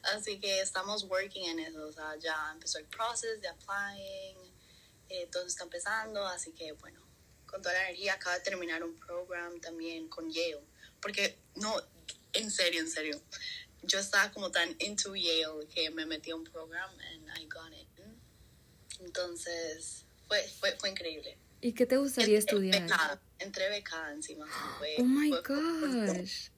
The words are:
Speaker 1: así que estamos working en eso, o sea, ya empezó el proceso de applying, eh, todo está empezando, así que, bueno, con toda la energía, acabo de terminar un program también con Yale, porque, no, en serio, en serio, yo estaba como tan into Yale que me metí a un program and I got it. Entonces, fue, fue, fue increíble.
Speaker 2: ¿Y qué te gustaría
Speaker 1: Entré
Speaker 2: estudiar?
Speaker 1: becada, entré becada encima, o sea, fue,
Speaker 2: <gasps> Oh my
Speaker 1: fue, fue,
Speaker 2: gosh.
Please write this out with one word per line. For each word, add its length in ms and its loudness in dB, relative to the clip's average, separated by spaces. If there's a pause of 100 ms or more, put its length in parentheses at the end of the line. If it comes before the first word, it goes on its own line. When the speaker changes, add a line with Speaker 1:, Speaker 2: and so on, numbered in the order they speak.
(140)
Speaker 1:
así 260 -4
que 200 4
estamos 440 -2
working 460 -2
en 100 -2
eso, 260 -8
o 60 -10
sea, 260 -8
ya 340 -2
empezó 260 -6
el 80 -10
proceso 540 -2
de 80 -6
applying, 880 -8 (760)
eh, 200 -6
todo 160 -2
está 180 -4
empezando, 640 -2
así 260 -6
que, 200 -10
bueno, 280 -16 (460)
con 160 -8
toda 120 2
la 100 4
energía, 300 0
acabo 220 0
de 60 -4
terminar 400 -2
un 140 -6
program 640 -6
también 480 -6
con 240 -6
Yale, 300 0 (380)
porque, 360 0 (200)
no, 180 0 (580)
en 180 0
serio, 300 4
en 100 -2
serio, 300 -4 (600)
yo 160 2
estaba 340 4
como 180 -4
tan 300 2
into 340 -2
Yale 600 0
que 160 0
me 160 -4
metí 240 -4
a 60 -4
un 80 -8
program 460 -8 (220)
and 160 -16 (100)
I 80 -10
got 260 -12
it. 140 -18 (1120)
Entonces, 1040 -6 (220)
fue, 160 4 (180)
fue, 160 4
fue 140 -2
increíble. 460 -6 (240)
Speaker 2:
¿Y 120 2
qué 140 6
te 100 6
gustaría 420 8
Speaker 1:
Entré 180 4
Speaker 2:
estudiar? 260 6
Speaker 1:
becada, 380 2 (180)
entré 300 -2
becada 440 -4
encima, 320 -10
o 40 -12
sea, 200 -4 (100)
fue, 180 -2
Speaker 2:
<gasps> 40 4
Oh 40 8
my 260 8
Speaker 1:
fue, 120 4
fue, 720 2
Speaker 2:
gosh. 440 -4